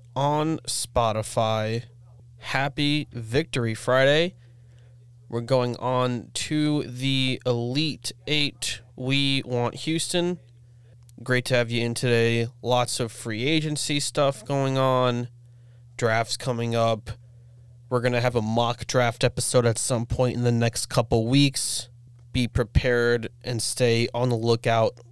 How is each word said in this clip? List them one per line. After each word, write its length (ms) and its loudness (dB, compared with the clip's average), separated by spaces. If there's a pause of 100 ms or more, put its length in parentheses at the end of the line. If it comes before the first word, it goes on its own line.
(160)
on 440 0
Spotify. 1200 -2 (540)
Happy 720 -2
Victory 640 -2
Friday. 600 2 (920)
We're 140 -4
going 340 0
on 600 -2
to 480 0
the 600 -2
Elite 680 -2 (140)
Eight. 520 -2 (160)
We 480 0
want 320 -2
Houston. 640 -2 (800)
Great 240 0
to 100 0
have 140 2
you 140 -2
in 120 -2
today. 520 2 (140)
Lots 400 0
of 100 -4
free 320 -8
agency 560 -2
stuff 460 -2
going 320 0
on. 500 2 (680)
Drafts 400 0
coming 380 -2
up. 340 0 (800)
We're 100 0
gonna 220 2
have 160 0
a 40 4
mock 460 0
draft 380 2
episode 400 0
at 120 2
some 280 -2
point 320 0
in 60 -2
the 100 4
next 320 0
couple 420 0
weeks. 640 2 (440)
Be 140 0
prepared 840 0 (140)
and 160 -4
stay 540 2
on 160 0
the 60 2
lookout 640 2 (120)